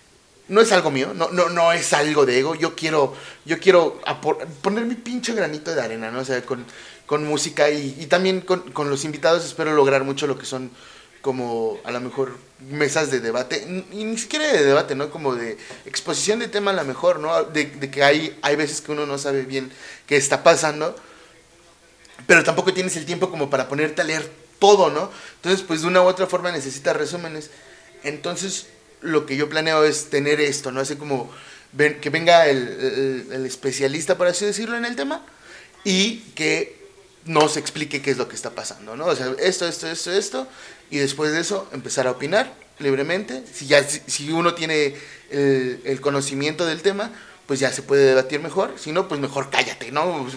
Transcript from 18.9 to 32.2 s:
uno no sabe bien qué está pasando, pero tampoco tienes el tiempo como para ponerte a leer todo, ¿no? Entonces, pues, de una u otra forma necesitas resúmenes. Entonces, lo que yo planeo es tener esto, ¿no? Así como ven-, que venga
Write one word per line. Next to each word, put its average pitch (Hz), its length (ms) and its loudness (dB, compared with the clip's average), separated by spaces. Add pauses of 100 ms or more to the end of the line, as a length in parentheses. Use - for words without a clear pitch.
uno 147 140 -4
no 139 120 -4
sabe 139 240 -2
bien 131 300 -8 (360)
qué 147 80 2
está 135 280 2
pasando, 156 520 2 (1300)
pero 170 160 8
tampoco 175 300 2
tienes 185 220 -2
el 151 100 -8
tiempo 175 240 -2
como 147 200 -2
para 127 180 0
ponerte 151 340 -2
a 165 40 -2
leer 156 240 -4 (300)
todo, 196 300 8
¿no? 160 220 -2 (240)
Entonces, 185 320 -2
pues, 160 140 -2
de 165 60 -2
una 180 140 6
u 180 40 6
otra 185 220 2
forma 180 240 -2
necesitas 147 440 -4
resúmenes. 156 560 -8 (520)
Entonces, 170 640 -8 (340)
lo 151 240 0
que 135 100 -4
yo 147 140 0
planeo 156 340 4
es 151 260 2
tener 147 300 2
esto, 139 320 0
¿no? 131 80 -4
Así 139 160 -4
como 139 340 -6 (440)
ven-, 147 260 2
que 151 100 -6
venga 165 380 6